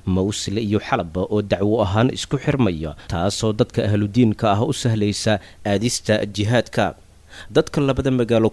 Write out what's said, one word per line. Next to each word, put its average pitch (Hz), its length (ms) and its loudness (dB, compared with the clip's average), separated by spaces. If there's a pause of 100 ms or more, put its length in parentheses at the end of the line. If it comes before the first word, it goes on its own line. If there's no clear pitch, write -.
Mawsil 98 560 -2
iyo 104 160 0
Xalab 90 400 -4
oo 104 240 0
dacwo 104 400 0
ahaan 107 320 2
isku 151 240 -4
xirmaya, 90 560 0 (160)
taasoo 101 420 0
dadka 113 300 0
ahludiinka 104 720 2
ah 107 80 2
u 143 100 0
sahlaysa 107 720 0 (240)
aadista 107 600 0
jihaadka. 104 680 0 (560)
Dadka 160 320 0
labada 135 320 0
magaalo 113 380 2